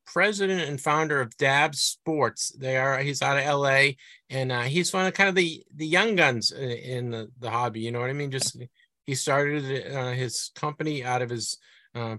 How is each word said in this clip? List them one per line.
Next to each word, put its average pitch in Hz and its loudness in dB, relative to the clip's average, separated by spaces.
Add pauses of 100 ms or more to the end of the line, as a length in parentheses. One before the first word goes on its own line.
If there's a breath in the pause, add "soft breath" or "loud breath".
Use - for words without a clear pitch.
president 190 0
and 143 -6
founder 151 2
of 113 -4
Dabs 143 4
Sports. - 0
They 131 -4
are, 135 2
he's 139 -2
out 139 2
of 135 2
L 143 2
A, 135 6 (340 loud breath)
and, 127 -2
uh, 123 -2
he's 156 0
one 190 2
of 180 -2
kind 196 0
of 185 -2
the, 170 0 (100)
the 156 -6
young 190 2
guns 131 2
in, 135 -6
in 123 -6
the, 113 -8 (120)
the 117 -6
hobby. 117 -2
You 117 -4
know 120 -4
what 127 -4
I 139 -4
mean? 143 -6
Just, 131 -4 (500)
he 139 -4
started, 139 0
uh, 127 -4
his 123 -4
company 151 -4
out 123 0
of 120 -4
his, 113 -6 (380 soft breath)
uh, 113 -6